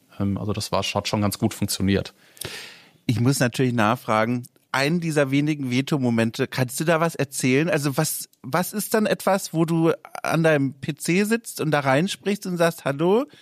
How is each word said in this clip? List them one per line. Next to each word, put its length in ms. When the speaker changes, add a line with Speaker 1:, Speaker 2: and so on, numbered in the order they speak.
Speaker 1:
Ähm, 200
also 160
das 180
war, 120
hat 260
schon 120
ganz 160
gut 160
funktioniert. 600
Speaker 2:
Ich 120
muss 200
natürlich 340
nachfragen, 680
einen 300
dieser 300
wenigen 380
Veto-Momente, 760
kannst 320
du 60
da 160
was 140
erzählen? 540
Also 280
was, 320
was 300
ist 220
dann 120
etwas, 480
wo 120
du 260
an 200
deinem 320
P 200
C 300
sitzt 340
und 120
da 100
reinsprichst 640
und 100
sagst, 300
"Hallo, 400